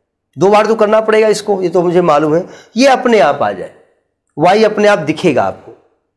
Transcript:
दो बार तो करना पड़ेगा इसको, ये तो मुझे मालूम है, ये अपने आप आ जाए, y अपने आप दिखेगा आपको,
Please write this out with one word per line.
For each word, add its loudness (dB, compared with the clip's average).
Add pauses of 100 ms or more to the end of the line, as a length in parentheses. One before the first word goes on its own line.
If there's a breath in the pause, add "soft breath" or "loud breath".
(360)
दो 0
बार 2
तो -2
करना 0
पड़ेगा 0
इसको, -4
ये -4
तो 0
मुझे 0
मालूम 0
है, -2 (320 loud breath)
ये 2
अपने 2
आप 0
आ -2
जाए, -14 (640)
y 2
अपने 0
आप 2
दिखेगा -2
आपको, -10 (440)